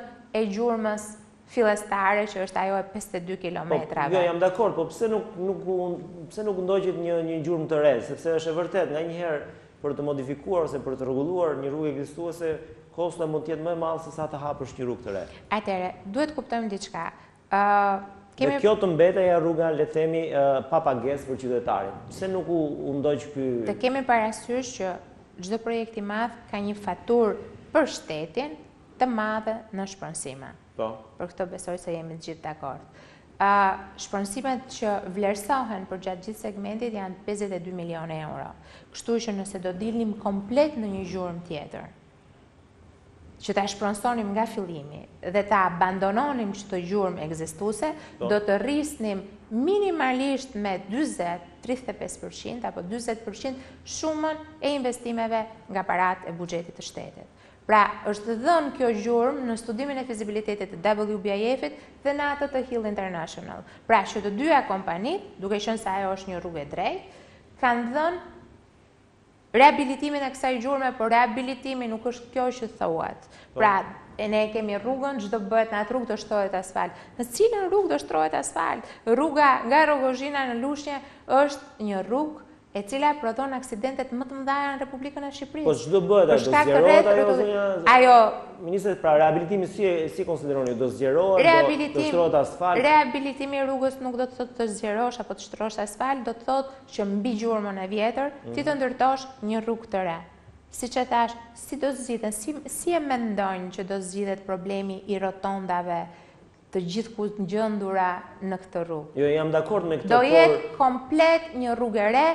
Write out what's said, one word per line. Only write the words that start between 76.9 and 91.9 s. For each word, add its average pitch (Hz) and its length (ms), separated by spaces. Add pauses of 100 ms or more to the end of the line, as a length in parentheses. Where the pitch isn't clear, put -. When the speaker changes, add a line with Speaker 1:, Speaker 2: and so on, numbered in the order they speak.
Speaker 1:
Në 240 120
cilën 403 440
rrugë 381 240
do 285 80
shtrohet 311 340
asfalt? 135 480 (200)
Rruga 277 600
nga 285 220
Rogozhina 269 640
në 233 120
Lushnjë 285 400 (260)
është 262 640
një 190 160
rrugë 285 400 (280)
e 202 120
cila 277 320
prodhon 262 400
aksidentet 262 560
më 254 160
të 269 80
mëdha 269 280
në 277 180
Republikën 277 440
e 277 60
Shqipërisë. 302 340
Speaker 2:
Po 151 80
ç'do 170 280
bëhet, 180 260
Speaker 1:
Për 151 60
Speaker 2:
ajo 110 40
do 104 60
Speaker 1:
shkak 131 240
të 139 60
Speaker 2:
zgjerohet, 175 240
Speaker 1:
rreth - 100
Speaker 2:
ajo, 302 160
Speaker 1:
rrugës-, 254 160
Speaker 2:
zonja, 202 240 (220)
Speaker 1:
ajo 254 320 (380)
Speaker 2:
Ministre, 190 400
pra, 160 180
rehabilitimi 165 540
si - 180
e, 165 240
si 190 160
konsideroni, 139 500
do 123 140
zgjerohet, 143 480
do, 277 80
Speaker 1:
Rehabilitim-, 302 480